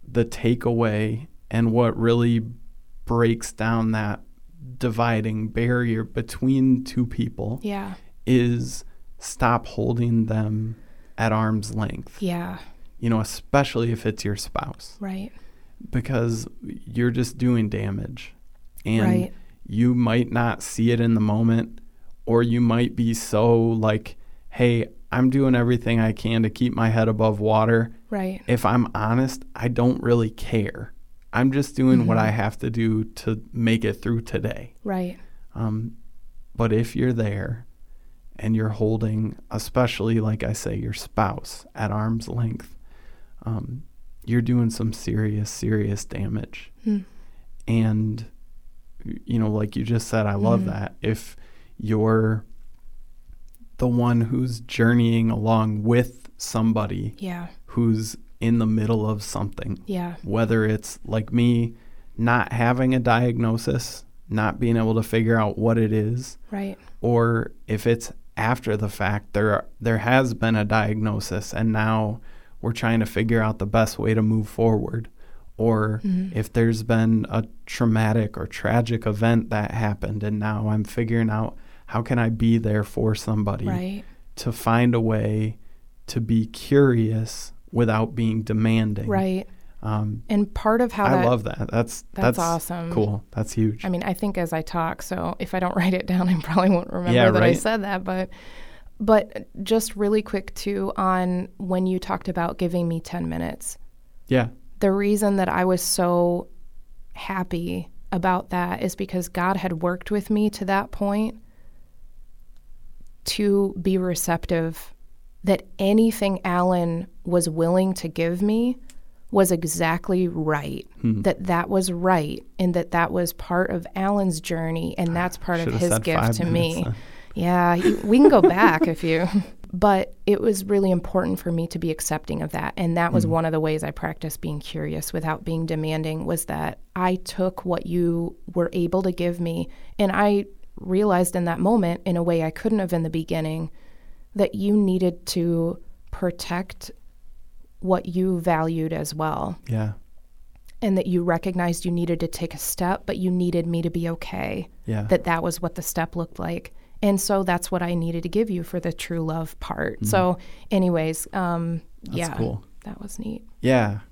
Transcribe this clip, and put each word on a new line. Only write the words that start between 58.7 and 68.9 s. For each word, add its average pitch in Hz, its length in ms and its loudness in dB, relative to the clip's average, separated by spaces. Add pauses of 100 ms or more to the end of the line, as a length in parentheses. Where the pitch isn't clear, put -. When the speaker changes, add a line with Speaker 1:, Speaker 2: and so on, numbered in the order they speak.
Speaker 1:
of 107 140 -2
something, 101 640 -6
Speaker 2:
Yeah. 175 360 -4
Speaker 1:
whether 113 420 2
it's 107 400 -2
like 107 280 -2
me, 117 420 4 (420)
not 117 360 2
having 123 420 2
a 131 60 2
diagnosis, 120 1040 2 (240)
not 107 320 0
being 117 160 4
able 113 180 2
to 110 80 2
figure 113 360 4
out 107 200 0
what 113 200 4
it 110 140 4
is, 110 460 -2 (120)
Speaker 2:
Right. 196 280 -6 (220)
Speaker 1:
or 117 520 2 (140)
if 107 200 -2
it's 117 260 2 (240)
after 113 400 0
the 104 120 0
fact, 101 440 -4